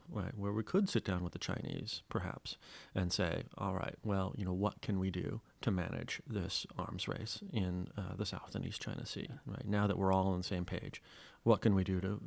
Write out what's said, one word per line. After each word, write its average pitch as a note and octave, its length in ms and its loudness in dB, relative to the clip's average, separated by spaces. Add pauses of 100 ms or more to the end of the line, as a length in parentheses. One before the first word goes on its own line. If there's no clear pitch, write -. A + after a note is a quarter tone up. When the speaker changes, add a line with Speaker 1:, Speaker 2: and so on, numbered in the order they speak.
Speaker 1:
right, F#2+ 280 -4
where G2+ 140 0
we G#2+ 120 0
could G3 260 4
sit - 160 2
down F2+ 180 2
with F2 80 -2
the - 80 -8
Chinese, - 720 -4
perhaps, - 480 -4 (360)
and F2+ 200 2
say, E2+ 320 2 (120)
"All G2 180 0
right, F#2 280 -2
well, G2 320 2
you G2+ 80 -2
know, F2+ 100 2
what G2 280 2
can G2 180 0
we F#2+ 120 2
do F2+ 280 -2 (220)
to - 100 2
manage F2 560 -2
this G2+ 400 -2 (100)
arms F2+ 300 -4
race G#2+ 320 -4 (140)
in, F2+ 340 0 (100)
uh, F#2+ 200 -4
the G#2 80 0
South - 280 -6
and F#2+ 120 -2
East F2+ 160 -6
China - 240 -4
Sea, - 240 -6
Speaker 2:
Yeah. - 60 -8 (100)
Speaker 1:
right? - 200 -6
Now G#2 220 4
that F#2 100 2
we're F#2+ 140 4
all F#2+ 160 6
on F#2+ 120 2
the F2+ 40 -2
same F2+ 220 -2
page, - 360 -6 (420)
what A2 180 6
can G#2+ 120 8
we F#2+ 120 6
do F#2 160 2
to, G2 260 0